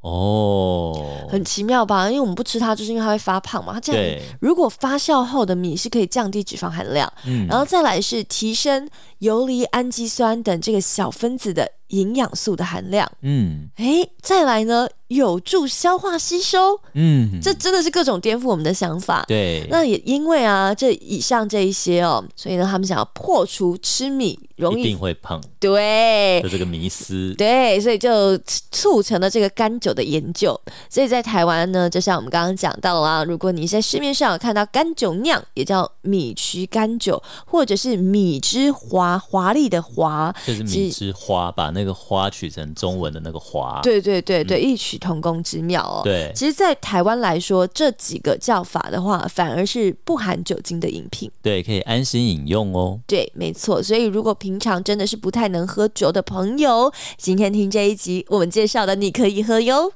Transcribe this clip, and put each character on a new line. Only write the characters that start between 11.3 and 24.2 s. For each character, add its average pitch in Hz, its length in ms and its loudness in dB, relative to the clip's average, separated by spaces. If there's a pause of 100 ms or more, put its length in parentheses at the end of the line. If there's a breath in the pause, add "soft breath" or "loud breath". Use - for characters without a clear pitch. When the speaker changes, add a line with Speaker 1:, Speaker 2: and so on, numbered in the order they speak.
Speaker 2:
子 214 160 -4
的 156 200 -2 (160)
营 196 280 0
养 262 180 0
素 208 220 -2
的 180 80 -4
含 185 260 -6
量。 202 200 2 (120)
Speaker 1:
嗯。 92 540 0
Speaker 2:
诶， 311 340 2 (100)
再 370 240 4
来 220 200 4
呢， 233 240 2 (200)
有 240 320 2
助 320 260 2
消 349 300 2
化 359 220 -2
吸 339 220 -2
收。 381 400 2 (140)
Speaker 1:
嗯。 131 460 4
Speaker 2:
这 381 140 2
真 - 180 0
的 359 100 4
是 320 80 2
各 349 120 2
种 247 180 2
颠 220 180 0
覆 254 100 -2
我 202 80 2
们 156 80 -2
的 160 100 2
想 170 260 -2
法。 - 280 0
Speaker 1:
对。 90 420 0
Speaker 2:
那 330 140 4
也 226 200 2
因 285 220 0
为 311 180 4
啊， 196 300 4
这 240 180 2
以 - 280 -4
上 220 280 0
这 202 160 2
一 196 80 2
些 175 300 2
哦， 127 220 2 (100)
所 - 160 -10
以 185 60 -2
呢， 180 80 2
他 196 140 0
们 190 80 0
想 185 120 -2
要 - 80 0
破 - 400 0
除 180 320 0
吃 - 320 -4
米 262 280 -2 (180)